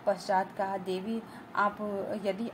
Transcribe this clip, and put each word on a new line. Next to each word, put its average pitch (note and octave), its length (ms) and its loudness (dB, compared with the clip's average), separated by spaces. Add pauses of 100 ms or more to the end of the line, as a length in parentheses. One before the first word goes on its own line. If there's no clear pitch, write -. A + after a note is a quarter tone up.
पश्चात F#3+ 520 4
कहा, G3 200 0
"देवी, F#3+ 440 -2 (340)
आप, G3+ 200 4 (480)
यदि G3+ 300 0